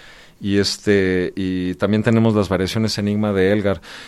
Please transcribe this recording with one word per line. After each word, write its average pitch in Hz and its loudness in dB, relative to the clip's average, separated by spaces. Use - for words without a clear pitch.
Y 101 0
este, 95 0
y 92 -4
también 104 0
tenemos 113 2
las 104 2
variaciones 95 -2
Enigma 104 -2
de 95 4
Elgar. 98 0